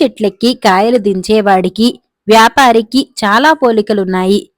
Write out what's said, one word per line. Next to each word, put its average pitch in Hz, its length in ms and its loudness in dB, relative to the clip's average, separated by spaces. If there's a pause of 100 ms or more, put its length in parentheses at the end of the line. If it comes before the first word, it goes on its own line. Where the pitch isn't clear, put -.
చెట్లెక్కి 220 520 -2
కాయలు 226 440 0
దించేవాడికి, 196 1040 -2 (280)
వ్యాపారికి 233 800 2 (100)
చాలా 233 340 0
పోలికలున్నాయి. 208 1040 -2